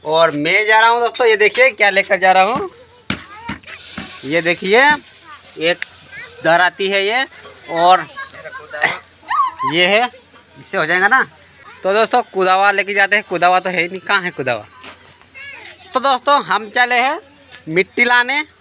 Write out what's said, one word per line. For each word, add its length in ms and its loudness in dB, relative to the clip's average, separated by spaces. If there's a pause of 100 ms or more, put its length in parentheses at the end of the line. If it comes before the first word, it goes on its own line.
और 280 2
मैं 360 0
जा 120 4
रहा 100 2
हूँ 100 2
दोस्तों। 280 0
ये 100 4
देखिए 340 4
क्या 180 0
लेकर 300 0
जा 120 4
रहा 120 6
हूँ, 260 -2 (1600)
ये 160 -2
देखिए 380 0 (840)
एक 160 -2 (680)
दराती 460 2
है 140 0
ये 200 -2 (500)
और 320 4 (1600)
ये 200 0
है, 180 2 (560)
इससे 180 -8
हो 80 -2
जाएगा 220 0
ना। 140 2 (600)
तो 100 -2
दोस्तों 280 2 (120)
कुदावा 380 2
लेके 220 -2
जाते 220 2
हैं, 140 -2
कुदावा 300 2
तो 100 -6
है 120 -4
ही 60 -2
नहीं, 140 -10
कहाँ 200 0
है 100 -6
कुदावा? 340 -6 (1300)
तो 80 0
दोस्तों 420 2
हम 260 -4
चले 280 0
हैं 220 0 (500)
मिट्टी 340 0
लाने 400 2 (180)